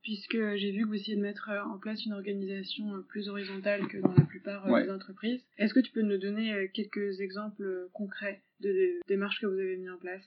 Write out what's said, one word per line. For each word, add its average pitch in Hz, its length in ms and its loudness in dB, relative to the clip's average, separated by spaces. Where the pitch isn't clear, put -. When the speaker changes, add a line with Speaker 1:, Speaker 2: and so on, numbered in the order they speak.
Speaker 1:
puisque 214 340 -4
j'ai 202 160 0
vu 208 100 0
que 220 60 0
vous 214 60 -2
essayez 208 220 -2
de 202 60 2
mettre, 202 280 -6
euh, 202 140 -2
en 208 140 -6
place 214 260 -6
une 214 80 -4
organisation, 196 840 -4
euh, 190 140 -6
plus 208 220 -6
horizontale 196 580 -2
que - 140 -8
dans 185 120 8
la - 100 10
plupart, 196 420 -6
euh, 233 60 6
Speaker 2:
Ouais. - 120 6
Speaker 1:
des 190 60 -2
entreprises. 208 500 -4
Est-ce 208 160 2
que 262 80 8
tu 233 120 2
peux 226 100 2
nous 202 160 2
donner, 208 340 0
euh, 196 220 0
quelques 202 460 -2
exemples, 202 420 -6
euh, 185 320 -4
concrets 202 480 -6
de, 202 60 2
de 185 400 4
démarches 202 320 2
que 220 60 0
vous 190 120 2
avez 185 200 0
mis 185 120 -8
en 180 80 -12
place ? 185 280 -8